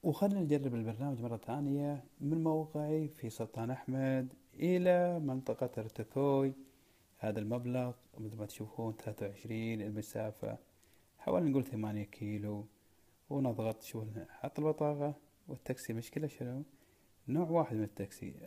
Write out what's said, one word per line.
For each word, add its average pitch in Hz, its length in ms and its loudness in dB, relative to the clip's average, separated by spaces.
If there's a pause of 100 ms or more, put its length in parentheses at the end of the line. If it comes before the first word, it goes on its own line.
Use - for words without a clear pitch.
وخلنا 196 380 2
نجرب 139 340 2
البرنامج 117 460 -2
مرة 117 160 -2
ثانية 143 680 0 (160)
من 160 240 2
موقعي 156 640 2
في 127 220 -6
سلطان 113 420 -4
أحمد 131 640 0 (200)
إلى 180 680 6
منطقة 131 580 0
ارتكوي. 135 760 2 (640)
هذا 107 220 -2
المبلغ 123 540 0 (240)
مثل 107 180 -8
ما 107 100 -6
تشوفون 110 480 -6
ثلاثة 107 340 -6
وعشرين، 113 540 -4
المسافة 107 760 -4 (600)
حوالي 175 320 4
نقول 135 160 4
ثمانية 107 380 -2
كيلو. 104 640 -4 (600)
ونضغط، 117 520 0
شوف، 110 260 -6 (220)
حط - 300 -6
البطاقة 147 560 2 (320)
والتاكسي - 460 -6
مشكلة 131 340 -4
شنو؟ 131 360 -6 (640)
نوع 160 220 0
واحد 160 260 4
من 107 80 2
التاكسي، - 520 -6 (120)